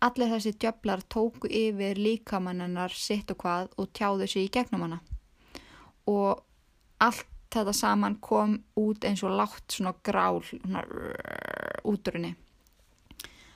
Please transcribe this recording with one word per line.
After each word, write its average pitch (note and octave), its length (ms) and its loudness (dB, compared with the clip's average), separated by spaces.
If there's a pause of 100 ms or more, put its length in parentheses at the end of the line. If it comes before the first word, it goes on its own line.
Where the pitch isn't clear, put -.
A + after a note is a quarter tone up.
allir B3 300 2
þessi G#3+ 260 0
djöflar G#3 480 -2
tóku A3+ 400 -2
yfir G3+ 540 0
líkamann F#3+ 640 0
hennar F3+ 260 -2
sitt - 400 -2
og - 140 -6
hvað F3+ 340 -2
og G3 160 -4
tjáðu G3 320 2
sig G3 220 0
í - 20 -10
gegnum A#3+ 380 0
hana. E3 100 -6 (1120)
Og G3+ 320 2 (560)
allt A#3 300 4 (240)
þetta G3+ 240 2
saman G#3 480 4
kom G#3+ 320 4 (240)
út G#3+ 260 0
eins G3+ 160 0
og F#3+ 140 0
lágt - 380 -2
svona F#3 180 -2 (100)
grál, F#3 400 2
svona, F#3 400 -6 (1000)
úr G#3 140 2 (100)
henni. E3+ 240 -2 (1200)